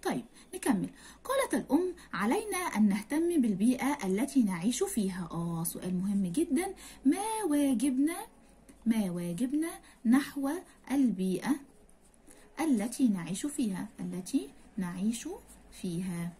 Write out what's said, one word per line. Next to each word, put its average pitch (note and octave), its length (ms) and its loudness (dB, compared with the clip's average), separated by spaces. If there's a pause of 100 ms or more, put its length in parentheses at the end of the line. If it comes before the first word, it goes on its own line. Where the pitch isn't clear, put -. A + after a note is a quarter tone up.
طيب B3+ 220 -2 (300)
نكمل. A#3+ 340 0 (340)
قالت C5 300 0
الأم: E4 400 0 (200)
"علينا F4+ 440 -2
أن A3 320 2
نهتم D#4 520 0
بالبيئة A3+ 640 2
التي A3+ 380 2
نعيش F#3+ 400 0
فيها." F#3+ 480 -2
آه، E3+ 320 -4
سؤال F#3 320 -4
مهم F#3+ 360 0
جدًا. E4+ 420 0 (320)
ما G#4 440 2
واجبنا، C#4+ 680 2 (680)
ما A3 260 2
واجبنا A3+ 580 -2 (360)
نحو C#4 440 2 (420)
البيئة G#3 640 2 (1040)
التي B3+ 480 2
نعيش F#3 380 0
فيها، G#3 420 -2 (120)
التي F#3+ 500 -4 (280)
نعيش F#3+ 500 -4 (440)
فيها؟ E3+ 680 -6